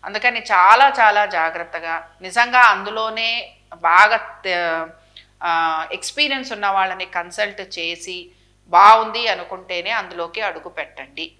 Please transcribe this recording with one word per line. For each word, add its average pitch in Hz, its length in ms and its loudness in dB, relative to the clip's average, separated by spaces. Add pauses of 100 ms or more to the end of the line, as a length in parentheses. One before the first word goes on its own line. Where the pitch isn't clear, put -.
అందుకని 220 340 -4
చాలా 214 500 4
చాలా 214 360 2
జాగ్రత్తగా, 165 840 -6 (120)
నిజంగా 240 380 0
అందులోనే 220 920 0 (220)
బాగా 202 680 2
తె-, 170 440 -4 (560)
ఆ, 165 480 -2
ఎక్స్పీరియన్స్ 269 600 -6
ఉన్న 208 160 -6
వాళ్ళని 190 380 -2
కన్సల్ట్ 196 560 -8
చేసి 175 680 -12 (380)
బాగుంది 220 600 4
అనుకుంటేనే 185 640 -6
అందులోకి 180 520 -8
అడుగు 170 280 -8
పెట్టండి. 151 720 -14